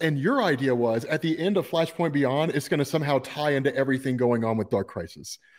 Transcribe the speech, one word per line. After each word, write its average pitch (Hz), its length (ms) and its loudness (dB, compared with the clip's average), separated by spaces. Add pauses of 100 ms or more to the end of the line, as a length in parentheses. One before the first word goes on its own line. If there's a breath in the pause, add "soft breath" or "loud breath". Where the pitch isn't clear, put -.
and 151 180 0
your 233 240 2
idea 135 320 2
was, 120 300 2
at 156 160 -2
the 160 180 0
end 190 160 0
of 180 100 0
Flashpoint 165 460 -2
Beyond, 143 400 2
it's 143 160 -2
gonna 147 160 0
somehow 143 360 0
tie 147 320 -2
into 135 220 0
everything 131 440 0
going 120 260 2
on 113 140 0
with 104 120 -2
Dark 98 200 0
Crisis. - 500 -12 (200 soft breath)